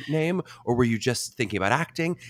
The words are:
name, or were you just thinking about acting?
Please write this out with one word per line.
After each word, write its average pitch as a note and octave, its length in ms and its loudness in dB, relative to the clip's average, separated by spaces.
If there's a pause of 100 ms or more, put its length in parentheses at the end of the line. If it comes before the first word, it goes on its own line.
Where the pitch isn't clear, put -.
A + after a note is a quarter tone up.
name, D#3+ 340 0 (220)
or A#2+ 120 2
were B2 80 6
you A2+ 160 2
just - 360 -2
thinking G#2 200 -2
about F#2+ 160 2
acting? E3 440 -2 (140)